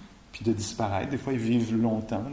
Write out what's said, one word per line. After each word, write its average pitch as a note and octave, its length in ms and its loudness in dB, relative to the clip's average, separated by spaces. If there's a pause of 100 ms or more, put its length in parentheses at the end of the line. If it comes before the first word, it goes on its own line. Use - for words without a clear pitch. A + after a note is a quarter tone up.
(320)
puis - 120 -14
de A2+ 80 4
disparaître. G2+ 580 -2
Des C#3 80 -2
fois, C3+ 160 -2
ils B2 60 0
vivent A2+ 360 2
longtemps, A2 580 0